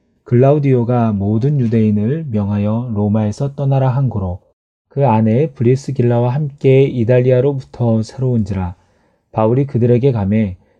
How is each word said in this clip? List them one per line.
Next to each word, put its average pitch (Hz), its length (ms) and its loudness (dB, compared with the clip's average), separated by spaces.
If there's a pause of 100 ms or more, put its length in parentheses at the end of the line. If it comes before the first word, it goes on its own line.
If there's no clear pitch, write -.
(220)
글라우디오가 123 880 2
모든 110 460 0
유대인을 113 720 0
명하여 104 640 -2
로마에서 107 640 -2
떠나라 135 320 0
한 127 200 0
고로, 95 340 -6 (440)
그 139 180 -2
아내 110 460 2
브리스길라와 120 800 0
함께 135 560 0
이달리아로부터 123 1200 0
새로 127 260 -6
온지라. 95 460 -4 (560)
바울이 120 340 0
그들에게 123 460 0
가매 104 440 -2 (240)